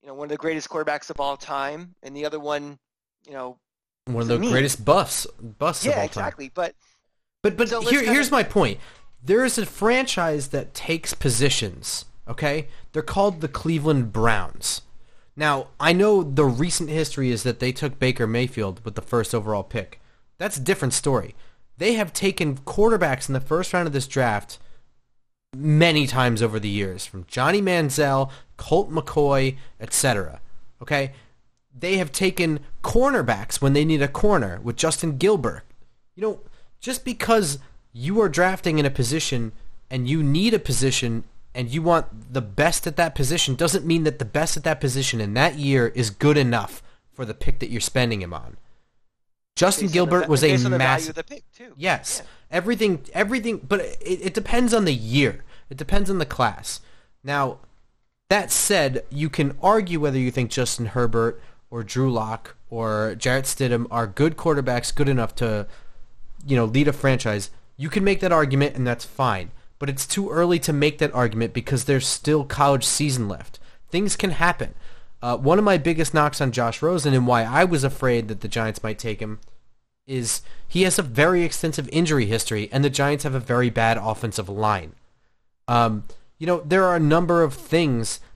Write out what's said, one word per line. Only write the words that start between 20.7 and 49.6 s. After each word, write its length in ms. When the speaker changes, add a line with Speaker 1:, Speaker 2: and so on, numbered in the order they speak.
Speaker 2:
story. 420
They 180
have 200
taken 460
quarterbacks 680
in 60
the 60
first 340
round 140
of 60
this 120
draft 540
many 500
times 380
over 160
the 100
years, 380
from 200
Johnny 360
Manziel, 680
Colt 340
McCoy, 680
et 120
cetera. 480
Okay? 340
They 200
have 140
taken 480
cornerbacks 760
when 140
they 120
need 180
a 40
corner 540
with 140
Justin 420
Gilbert. 460
You 60
know, 180
just 240
because 540
you 300
are 80
drafting 480
in 80
a 60
position 600
and 180
you 140
need 320
a 60
position 640
and 140
you 120
want 520
the 80
best 460
at 100
that 160
position 420
doesn't 300
mean 180
that 160
the 60
best 320
at 60
that 180
position 400
in 140
that 200
year 340
is 200
good 280
enough 440
for 140
the 80
pick 260
that 100
you're 120
spending 400
him 120
on. 240
Justin 300